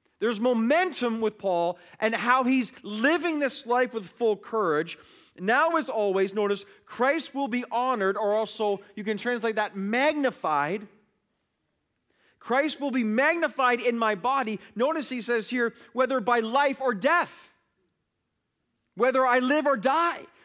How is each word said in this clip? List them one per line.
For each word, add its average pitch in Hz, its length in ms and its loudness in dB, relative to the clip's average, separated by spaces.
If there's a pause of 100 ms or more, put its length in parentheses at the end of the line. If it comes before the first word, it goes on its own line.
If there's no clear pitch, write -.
(180)
There's 214 220 0
momentum 247 800 2
with 214 160 -2
Paul 175 420 -2 (220)
and 220 140 0
how 247 300 2
he's 254 280 0 (100)
living 294 580 0
this - 260 -4
life 247 260 0
with 208 160 -8
full 220 300 -2
courage. 170 580 -2 (420)
"Now, 277 380 2
as 269 140 -2
always," 196 420 0
notice, 202 320 -2 (220)
"Christ 277 480 0
will 277 140 -2
be 240 220 -4
honored," 226 460 0
or 208 160 0
also 208 480 -2 (160)
you 214 80 -8
can 208 140 -2
translate 226 380 -2
that 214 200 -2
magnified. 208 1120 0 (1500)
"Christ 269 420 0
will 285 100 -2
be 240 140 0
magnified 262 720 2
in 233 200 -2
my 220 160 2
body." 220 440 -2 (160)
Notice 277 360 -2
he 247 100 -6
says 220 300 -4
here, 240 240 0 (180)
"whether 254 280 0
by 240 200 2
life 262 400 0
or 254 140 0
death." 294 580 0 (1400)
Whether 254 320 2
I 254 140 4
live 277 260 2
or 277 100 2
die, 285 500 0 (180)